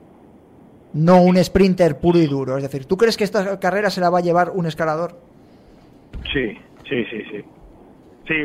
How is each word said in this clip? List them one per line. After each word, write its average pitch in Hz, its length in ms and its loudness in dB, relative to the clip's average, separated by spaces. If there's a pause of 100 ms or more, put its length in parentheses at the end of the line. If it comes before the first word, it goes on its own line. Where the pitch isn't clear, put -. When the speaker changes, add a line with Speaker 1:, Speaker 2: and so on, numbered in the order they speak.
(960)
Speaker 1:
No 175 280 6
un 180 200 4
sprinter 180 540 2
puro 170 220 2
y 165 80 4
duro. 135 320 -4
Es 139 40 -4
decir, 135 220 -8
¿tú 185 140 -2
crees 226 180 2
que 214 80 -2
esta 196 340 -4
carrera 190 300 -2
se 185 140 -4
la 175 80 2
va 180 80 0
a - 20 2
llevar 170 300 0
un 175 160 -4
escalador? 160 520 -6 (1120)
Speaker 2:
Sí, 127 180 -4 (380)
sí, 123 240 -4
sí, 107 200 -12
sí. 101 120 -14 (840)
Sí, 160 60 -4 (100)